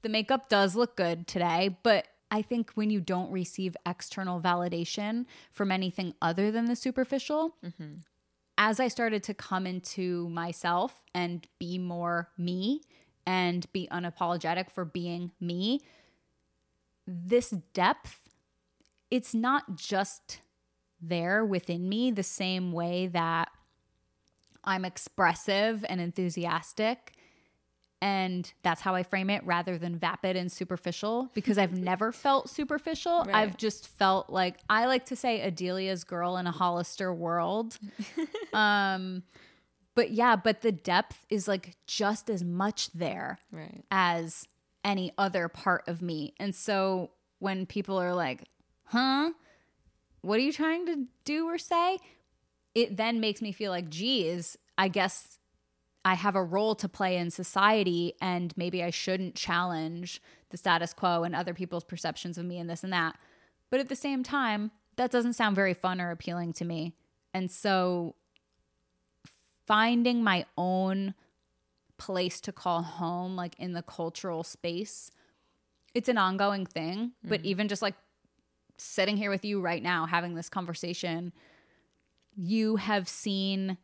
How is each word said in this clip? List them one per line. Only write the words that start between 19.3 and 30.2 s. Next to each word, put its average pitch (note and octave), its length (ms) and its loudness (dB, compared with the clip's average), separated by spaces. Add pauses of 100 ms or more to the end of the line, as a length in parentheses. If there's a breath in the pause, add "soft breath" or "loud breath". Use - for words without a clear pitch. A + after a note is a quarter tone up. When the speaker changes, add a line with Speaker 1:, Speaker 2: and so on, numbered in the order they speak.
Speaker 1:
not A#3+ 420 0
just - 640 -4 (600)
there F3 440 0
within F3+ 420 -2
me A#3 240 2
the G3 120 0
same F#3 480 -2
way F3 360 0
that E3 420 2 (1120)
I'm F#3+ 200 0
expressive G3 1040 2
and F3+ 140 -2
enthusiastic. F3 1120 -2 (880 soft breath)
And F#3 500 0 (100)
that's E3+ 200 2
how F#3+ 120 0
I F#3 100 2
frame F#3+ 260 -2
it G3+ 160 0
rather F3 320 0
than E3+ 200 -4
vapid F3+ 380 0